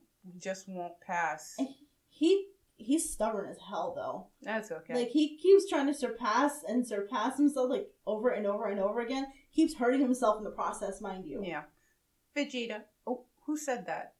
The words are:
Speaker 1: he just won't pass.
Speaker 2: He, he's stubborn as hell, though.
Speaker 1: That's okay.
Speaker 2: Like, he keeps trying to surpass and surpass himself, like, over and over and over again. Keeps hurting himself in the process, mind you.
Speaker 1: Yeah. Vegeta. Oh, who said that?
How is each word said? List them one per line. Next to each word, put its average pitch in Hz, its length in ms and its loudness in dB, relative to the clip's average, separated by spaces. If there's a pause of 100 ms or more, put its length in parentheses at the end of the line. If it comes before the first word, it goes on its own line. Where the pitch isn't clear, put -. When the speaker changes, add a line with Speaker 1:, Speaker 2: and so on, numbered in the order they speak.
(240)
Speaker 1:
he 180 160 -18
just 190 280 -8
won't 175 380 -10
pass. 165 520 -4 (520)
Speaker 2:
He, 381 380 2 (300)
he's 285 340 0
stubborn 214 380 -2
as - 80 -14 (120)
hell, 175 260 -4
though. - 320 -8 (140)
Speaker 1:
That's 208 300 -6
okay. - 240 -8
Speaker 2:
Like, 240 140 0
he 302 280 2
keeps 392 320 8
trying 285 180 2
to 294 60 0
surpass 240 760 0
and 247 200 0
surpass 214 500 -2
himself, 277 320 4
like, 220 180 -2 (180)
over 214 240 0
and 208 180 0
over 208 200 -2
and 202 120 -2
over 214 220 0
again. 269 260 -4 (260)
Keeps 320 220 4
hurting 254 260 4
himself 240 360 4
in 208 80 -10
the - 60 -8
process, 208 500 -6
mind 185 240 -8
you. - 180 -8
Speaker 1:
Yeah. 156 200 -6 (760)
Vegeta. 233 460 -4 (220)
Oh, 247 200 -4 (200)
who 294 120 -2
said 240 300 -6
that? 165 320 -8